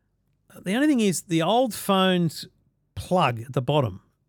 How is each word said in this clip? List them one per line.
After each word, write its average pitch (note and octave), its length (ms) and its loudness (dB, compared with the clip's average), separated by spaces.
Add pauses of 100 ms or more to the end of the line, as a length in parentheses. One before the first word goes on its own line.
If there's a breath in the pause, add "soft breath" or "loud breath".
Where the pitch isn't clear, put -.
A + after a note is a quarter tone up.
(640)
the F#3 100 -4
only C#4 140 2
thing C#4 120 2
is G3 240 2
the D#3+ 180 0
old A3 320 0
phone's F#3 760 0 (480)
plug C3+ 460 -2
at - 120 -14
the C#3 80 -2
bottom. B2 400 -2 (280)